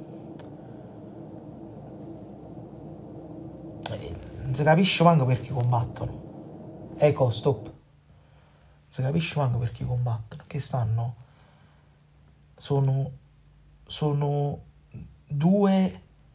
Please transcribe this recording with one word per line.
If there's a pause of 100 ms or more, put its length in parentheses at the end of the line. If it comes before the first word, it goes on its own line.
(4000)
eh, (260)
non
si
capisce
manco
perché
combattono.
Ecco,
stop.
Non (1160)
si
capisce
manco
perché
combattono,
che
stanno, (1400)
sono, (720)
sono (680)
due (320)